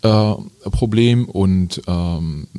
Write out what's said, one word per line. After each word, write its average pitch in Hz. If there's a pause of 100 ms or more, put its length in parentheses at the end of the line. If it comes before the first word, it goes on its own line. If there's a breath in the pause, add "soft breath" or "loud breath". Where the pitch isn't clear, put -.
äh, 107 (360)
Problem. 117
Und, 92
ähm, 85 (120)